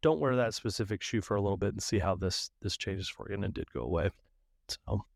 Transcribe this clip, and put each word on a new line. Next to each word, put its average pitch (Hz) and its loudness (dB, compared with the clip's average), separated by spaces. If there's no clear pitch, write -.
don't 160 4
wear 135 4
that 117 2
specific 107 -2
shoe 110 0
for - 0
a 101 2
little 98 2
bit 101 0
and 101 -6
see - 0
how 92 2
this, 92 -2
this - -4
changes 95 -4
for 101 -12
you." 101 -4
And 101 -2
it 95 -2
did - -6
go - -4
away. 85 2
So. - -4